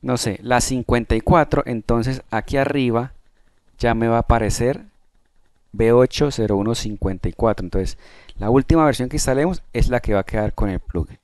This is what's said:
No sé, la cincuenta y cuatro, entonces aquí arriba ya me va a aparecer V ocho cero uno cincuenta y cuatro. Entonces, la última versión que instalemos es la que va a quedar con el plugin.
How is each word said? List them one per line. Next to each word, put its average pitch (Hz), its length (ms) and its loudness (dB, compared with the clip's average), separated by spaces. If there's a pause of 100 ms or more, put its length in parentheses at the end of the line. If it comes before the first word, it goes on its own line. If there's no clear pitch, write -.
No 127 140 -2
sé, 104 260 -4
la 120 180 2
cincuenta 120 540 0
y 110 60 0
cuatro, 151 440 2
entonces 117 640 -2
aquí 110 280 -2
arriba 131 560 0 (640)
ya 117 160 2
me 113 140 0
va 117 80 4
a - 20 4
aparecer 117 680 0 (880)
V 113 180 2
ocho 127 400 4
cero 107 240 0
uno 107 200 0
cincuenta 98 540 -4
y 85 40 -10
cuatro. 107 320 0
Entonces, 92 320 -2 (400)
la 104 120 -4
última 139 360 4
versión 127 240 0
que 151 80 -6
instalemos 147 460 0 (100)
es 117 160 2
la 123 100 2
que 110 140 -2
va 98 80 2
a - 40 -4
quedar 107 300 -2
con 104 140 0
el 92 100 -4
plugin. - 440 -8